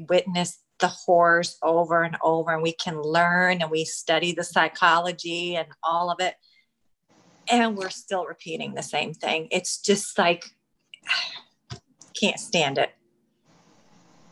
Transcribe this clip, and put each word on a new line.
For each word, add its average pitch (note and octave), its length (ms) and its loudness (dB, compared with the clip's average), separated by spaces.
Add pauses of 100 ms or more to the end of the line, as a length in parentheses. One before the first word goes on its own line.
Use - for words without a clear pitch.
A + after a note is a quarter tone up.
witnessed F3 500 0 (200)
the F#3 80 4
horrors E3+ 760 4
over E3 400 2
and E3 220 -4
over, D#3+ 280 2
and D#3+ 120 -2
we E3 100 -2
can D#3+ 260 -8
learn F3 640 2
and D#3 80 -2
we D#3+ 160 -2
study E3 460 -2
the E3+ 120 -4
psychology F3 1120 0
and D#3+ 120 -4 (160)
all E3+ 260 0
of F3 100 -4
it. F#3 140 -2 (1120)
And A3+ 300 2
we're F#3+ 140 -6
still F#3 340 -4
repeating E3 480 -10
the - 80 -8
same D3+ 320 -6
thing. D#3+ 380 -4
It's - 280 -2
just - 380 0
like, F3 280 2 (600)
<sighs> - 1120 -10
can't - 200 0
stand C#3 400 0
it. - 120 0 (1400)